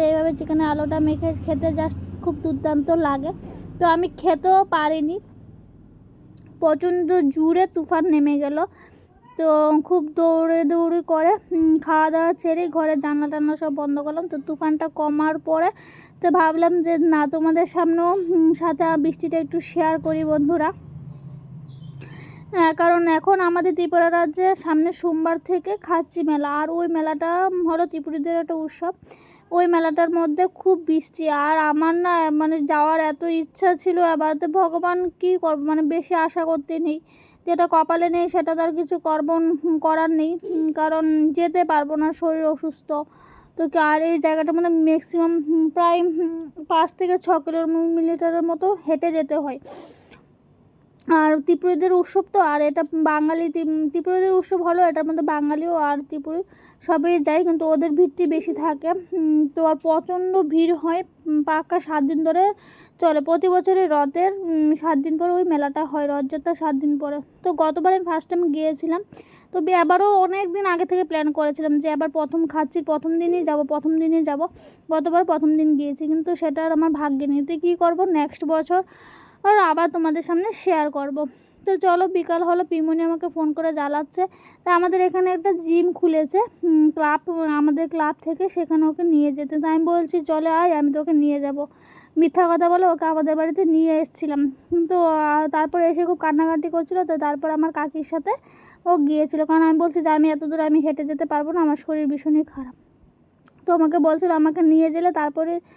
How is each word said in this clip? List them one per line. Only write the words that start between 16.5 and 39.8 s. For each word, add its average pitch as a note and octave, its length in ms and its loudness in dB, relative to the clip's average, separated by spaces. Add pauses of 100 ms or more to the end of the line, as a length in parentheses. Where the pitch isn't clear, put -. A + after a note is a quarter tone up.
যে E4 160 0
না, D4+ 300 2
তোমাদের D#4+ 380 2
সামনেও, E4+ 480 2
উম, E4+ 400 2
সাথে D#4+ 300 -2 (160)
বৃষ্টিটা D#4+ 380 -2
একটু E4 220 -4
শেয়ার D#4+ 420 -2
করি D#4+ 220 -2
বন্ধুরা। D4+ 480 0 (1800)
হ্যাঁ, E4 220 4
কারণ E4+ 340 4
এখন E4 320 2
আমাদের F4 340 2
ত্রিপুরা E4+ 360 2
রাজ্যে E4+ 460 2
সামনে D#4+ 360 0
সোমবার E4 460 -2
থেকে F#4 440 -4
খাচ্চি E4+ 420 -2
মেলা, D4 260 0
আর D4+ 200 -2
ওই E4+ 180 -2
মেলাটা E4 640 0 (160)
হলো E4 200 0
ত্রিপুরীদের D#4+ 500 -6
একটা E4 180 -4
উৎসব। D#4+ 400 -6 (580)
ওই F4 160 2
মেলাটার E4 420 2
মধ্যে E4+ 460 0
খুব F4+ 320 0
বৃষ্টি, D#4 420 -2
আর D4 280 0
আমার D#4 380 2
না, F4 360 2
মানে, D#4 300 0
যাওয়ার D4+ 380 2
এত D#4 240 -2
ইচ্ছা E4+ 520 0
ছিল, F4 220 0
এবার D#4 400 2
তো E4+ 100 -4
ভগবান F4 600 0 (100)
কী F4+ 180 0
করবো, D#4 280 -2
মানে, D#4 160 0
বেশি D#4 340 -2
আশা E4 300 -2
করতে D#4+ 340 -4
নেই, D#4 200 -4 (460)
যেটা E4+ 260 0
কপালে E4+ 380 2
নেই F4 200 0
সেটা E4 260 -2
তো E4 60 -2
আর E4 140 -2
কিছু E4+ 240 -4
করবো, D#4 360 -2
উম, E4 420 0
করার D#4+ 320 0